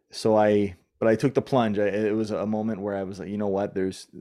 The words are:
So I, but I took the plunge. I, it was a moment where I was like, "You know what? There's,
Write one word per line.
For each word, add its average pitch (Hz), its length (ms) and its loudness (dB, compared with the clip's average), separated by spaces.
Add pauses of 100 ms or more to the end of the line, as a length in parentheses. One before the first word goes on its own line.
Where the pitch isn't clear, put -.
(100)
So 110 260 2
I, 104 400 4 (220)
but 113 100 2
I 110 80 6
took 135 160 0
the - 80 2
plunge. 113 380 0
I, 104 80 2
it 104 280 0
was 110 160 -2
a 98 140 -2
moment 107 380 -4
where 101 140 -4
I 98 80 -4
was 95 160 -12
like, 87 80 -10
"You 104 100 -6
know 104 100 -2
what? 98 260 -2
There's, 95 320 -4 (140)